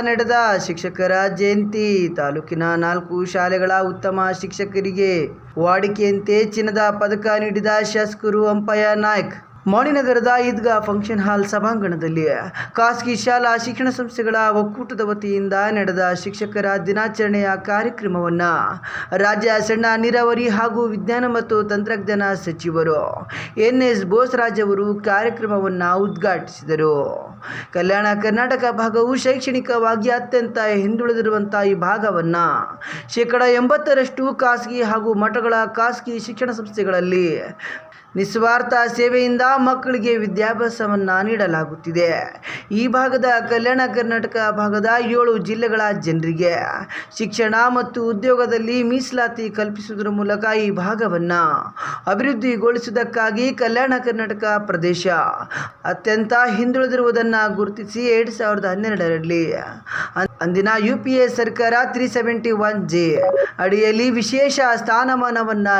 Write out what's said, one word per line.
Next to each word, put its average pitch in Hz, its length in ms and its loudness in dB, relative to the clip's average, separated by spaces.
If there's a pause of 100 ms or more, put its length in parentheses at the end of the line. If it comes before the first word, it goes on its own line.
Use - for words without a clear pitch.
ನಡೆದ 233 300 0 (360)
ಶಿಕ್ಷಕರ 180 440 -2 (260)
ಜಯಂತಿ. 202 800 0
ತಾಲೂಕಿನ 151 460 -4 (120)
ನಾಲ್ಕು 175 500 -2
ಶಾಲೆಗಳ 185 460 0 (100)
ಉತ್ತಮ 190 380 -2 (220)
ಶಿಕ್ಷಕರಿಗೆ 190 880 -2 (320)
ವಾಡಿಕೆಯಂತೆ 202 840 2
ಚಿನ್ನದ 214 340 -2 (240)
ಪದಕ 208 260 0 (120)
ನೀಡಿದ 214 280 -2 (260)
ಶಾಸಕರು 214 540 0
ಅಂಪಯ್ಯ 208 380 2 (100)
ನಾಯ್ಕ್. 208 400 0 (320)
ಮಣಿನಗರದ 247 600 2 (200)
ಈದ್ಗಾ 220 320 2
ಫಂಕ್ಷನ್ 208 400 -2
ಹಾಲ್ 202 260 2
ಸಭಾಂಗಣದಲ್ಲಿ 175 840 -2 (460)
ಖಾಸಗಿ 233 420 0
ಶಾಲಾ 240 420 2
ಶಿಕ್ಷಣ 247 320 -2
ಸಂಸ್ಥೆಗಳ 233 460 -4 (160)
ಒಕ್ಕೂಟದ 208 500 -2
ವತಿಯಿಂದ 202 520 -2 (180)
ನಡೆದ 185 420 0 (100)
ಶಿಕ್ಷಕರ 202 420 -4 (220)
ದಿನಾಚರಣೆಯ 208 680 0
ಕಾರ್ಯಕ್ರಮವನ್ನ 190 840 -2 (760)
ರಾಜ್ಯ 208 340 2 (160)
ಸಣ್ಣ 226 180 0 (120)
ನೀರಾವರಿ 233 520 2
ಹಾಗೂ 226 360 0
ವಿಜ್ಞಾನ 220 420 -2
ಮತ್ತು 226 360 0
ತಂತ್ರಜ್ಞಾನ 208 680 -2
ಸಚಿವರು 165 960 -2 (300)
ಎನ್ 254 260 4
ಎಸ್ 226 220 2
ಬೋಸರಾಜ್ 233 560 2
ಅವರು 202 340 0
ಕಾರ್ಯಕ್ರಮವನ್ನ 208 880 -2 (120)
ಉದ್ಘಾಟಿಸಿದರು. 165 1000 0 (800)
ಕಲ್ಯಾಣ 196 340 2 (160)
ಕರ್ನಾಟಕ 240 480 0
ಭಾಗವು 226 440 0
ಶೈಕ್ಷಣಿಕವಾಗಿ 247 920 0
ಅತ್ಯಂತ 233 480 0 (180)
ಹಿಂದುಳಿದಿರುವಂತಹ 214 880 0
ಈ 196 120 4
ಭಾಗವನ್ನ 180 600 0 (800)
ಶೇಕಡ 240 280 2
ಎಂಬತ್ತರಷ್ಟು 262 920 2
ಖಾಸಗಿ 240 460 0
ಹಾಗೂ 220 320 0
ಮಠಗಳ 220 400 0 (120)
ಖಾಸಗಿ 233 540 -4
ಶಿಕ್ಷಣ 247 320 -6
ಸಂಸ್ಥೆಗಳಲ್ಲಿ 185 880 0 (760)
ನಿಸ್ವಾರ್ಥ 226 580 2 (220)
ಸೇವೆಯಿಂದ 247 460 2 (140)
ಮಕ್ಕಳಿಗೆ 254 600 2
ವಿದ್ಯಾಭ್ಯಾಸವನ್ನ 214 920 0 (140)
ನೀಡಲಾಗುತ್ತಿದೆ. 165 1160 -2 (300)
ಈ 226 160 0
ಭಾಗದ 254 380 2 (240)
ಕಲ್ಯಾಣ 240 320 2 (140)
ಕರ್ನಾಟಕ 226 400 -2 (140)
ಭಾಗದ 208 360 0 (140)
ಏಳು 233 380 2
ಜಿಲ್ಲೆಗಳ 220 440 0 (200)
ಜನರಿಗೆ 165 540 0 (600)
ಶಿಕ್ಷಣ 220 380 -2 (120)
ಮತ್ತು 247 380 -2
ಉದ್ಯೋಗದಲ್ಲಿ 233 800 0
ಮೀಸಲಾತಿ 233 640 -2
ಕಲ್ಪಿಸುವುದರ 208 600 -6
ಮೂಲಕ 208 360 -2 (120)
ಈ 214 140 0
ಭಾಗವನ್ನ 180 600 -2 (760)
ಅಭಿವೃದ್ಧಿಗೊಳಿಸುವುದಕ್ಕಾಗಿ 233 1500 0
ಕಲ್ಯಾಣ 247 400 2 (120)
ಕರ್ನಾಟಕ 220 380 -2 (140)
ಪ್ರದೇಶ 180 500 0 (800)
ಅತ್ಯಂತ 214 480 0 (240)
ಹಿಂದುಳಿದಿರುವುದನ್ನ 240 800 2 (120)
ಗುರುತಿಸಿ 208 580 -4
ಎರಡ್ 233 260 2
ಸಾವಿರದ 208 340 -2
ಹನ್ನೆರಡರಲ್ಲಿ 170 880 0
ಅನ್-, - 760 -6 (120)
ಅಂದಿನ 185 280 0 (140)
ಯು 254 140 0
ಪಿ 262 160 -2
ಎ 254 140 4
ಸರ್ಕಾರ 233 460 0 (100)
ತ್ರೀ 247 240 -2
ಸೆವೆಂಟಿ 233 440 -2
ಒನ್ 208 380 0
ಜೆ 165 260 2 (440)
ಅಡಿಯಲ್ಲಿ 214 500 2
ವಿಶೇಷ 262 500 2 (160)
ಸ್ಥಾನಮಾನವನ್ನ 226 920 0 (120)